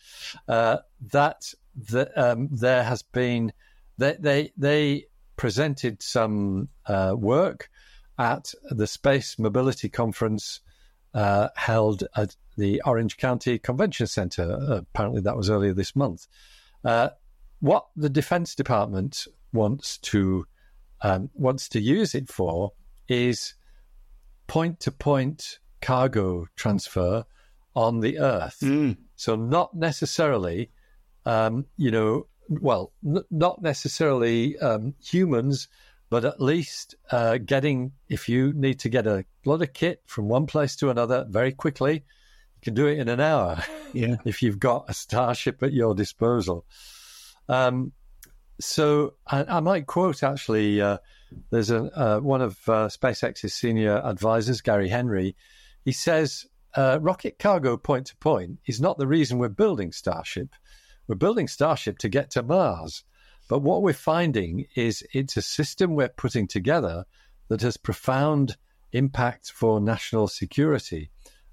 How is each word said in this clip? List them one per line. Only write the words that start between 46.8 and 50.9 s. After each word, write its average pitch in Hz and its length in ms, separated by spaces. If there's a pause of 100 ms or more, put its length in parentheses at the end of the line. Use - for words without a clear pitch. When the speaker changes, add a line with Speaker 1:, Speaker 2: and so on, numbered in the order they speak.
Speaker 1:
Um, 127 420 (680)
so 147 540 (120)
I, 143 300
I 165 40
might 165 260
quote, 175 360
actually, 110 580
uh, 101 180 (520)